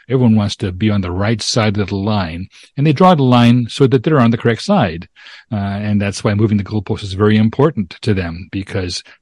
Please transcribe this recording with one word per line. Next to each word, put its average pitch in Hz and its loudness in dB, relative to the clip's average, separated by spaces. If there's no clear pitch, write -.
Everyone 123 2
wants 104 0
to 98 -6
be 104 -2
on 101 0
the 90 -6
right 101 -2
side 107 0
of 95 -4
the 101 -4
line, 95 -4
and 139 0
they 156 4
draw 185 4
the 147 2
line 120 4
so - 2
that 120 2
they're 156 2
on 120 4
the 123 -4
correct 117 -2
side. 101 -2
Uh, - -4
and 101 -2
that's 101 -4
why 107 2
moving 104 2
the 98 -2
goalpost 107 -6
is 95 -10
very 107 4
important 110 0
to 113 0
them, 90 -6
because 95 -8